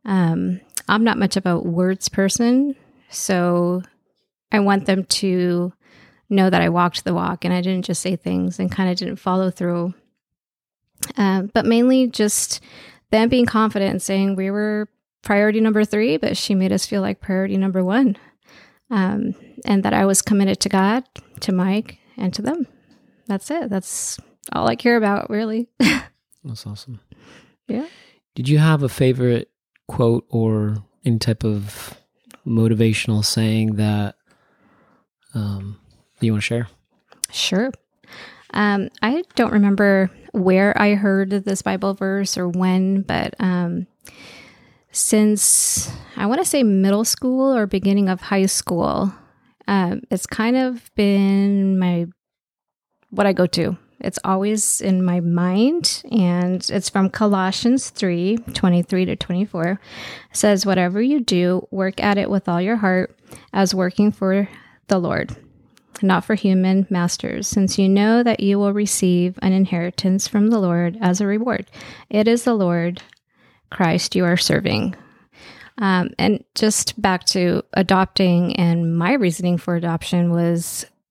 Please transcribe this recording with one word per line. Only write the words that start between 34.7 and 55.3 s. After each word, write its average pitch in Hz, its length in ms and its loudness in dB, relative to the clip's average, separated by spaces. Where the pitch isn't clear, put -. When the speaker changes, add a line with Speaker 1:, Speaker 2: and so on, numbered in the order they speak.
Speaker 2:
um, 101 460 -6
you 113 140 0
wanna 104 80 -2
share? 117 260 -4
Speaker 1:
Sure. 226 400 -2
Um, 202 360 0
I 277 220 0
don't 233 180 2
remember 196 580 4
where 190 460 4
I 208 160 4
heard 196 340 0
this 196 320 -2
Bible 196 320 -2
verse 196 440 -4
or 180 120 -2
when, 185 540 0
but, - 360 -4
um, 180 480 -2
since, - 1000 0
I - 80 -4
wanna 277 200 0
say, 285 180 0
middle 202 420 2
school 262 500 0
or 220 100 0
beginning 196 440 0
of 185 100 -2
high 196 280 0
school, 180 640 -2
um, 196 340 0
it's - 160 -4
kind 233 300 0
of 254 380 -4
been 196 840 2
my, 175 280 0
what 202 160 0
I 196 80 4
go 180 140 2
to. 175 300 -2
It's - 260 -8
always 202 560 -2
in 185 240 0
my 180 160 0
mind, 180 920 0